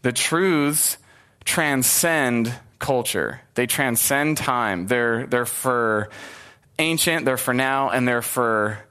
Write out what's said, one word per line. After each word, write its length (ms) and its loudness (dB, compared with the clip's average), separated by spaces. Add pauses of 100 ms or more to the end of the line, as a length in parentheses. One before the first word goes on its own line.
The 100 2
truths 840 0 (480)
transcend 1080 2 (260)
culture. 640 -2 (140)
They 120 0
transcend 720 0
time. 500 -2
They're, 400 0
they're 180 0
for 600 0 (720)
ancient, 460 0
they're 100 2
for 180 -2
now, 360 0
and 180 0
they're 140 2
for 580 0 (120)